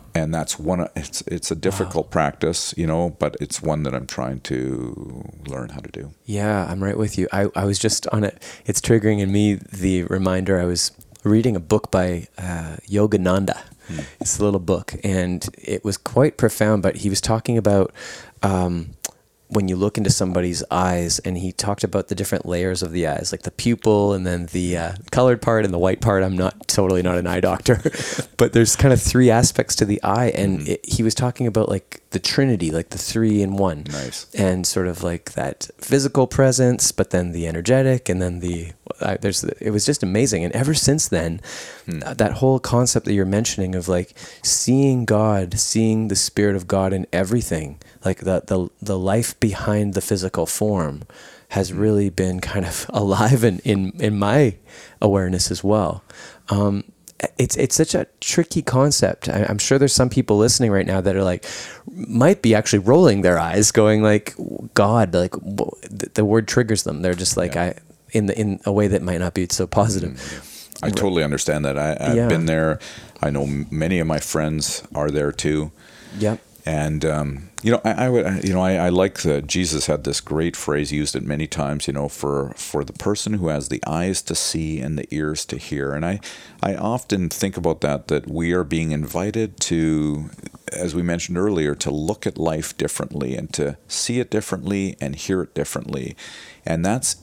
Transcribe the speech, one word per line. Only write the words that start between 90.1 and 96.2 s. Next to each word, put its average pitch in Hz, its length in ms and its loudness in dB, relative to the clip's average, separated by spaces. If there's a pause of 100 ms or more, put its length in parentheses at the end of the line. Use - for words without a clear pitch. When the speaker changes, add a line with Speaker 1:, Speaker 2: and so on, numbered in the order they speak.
Speaker 1:
as 87 220 -6
we 87 80 -2
mentioned 87 360 -2
earlier, 87 380 2
to 69 160 -4
look 78 360 -4
at - 100 -4
life 80 400 -4
differently 69 580 -4
and - 180 -8
to 71 240 -4 (100)
see - 320 -4
it 120 100 -4
differently 98 720 -2
and 69 140 -6
hear 92 260 -2
it - 140 -8
differently. - 600 -6 (500)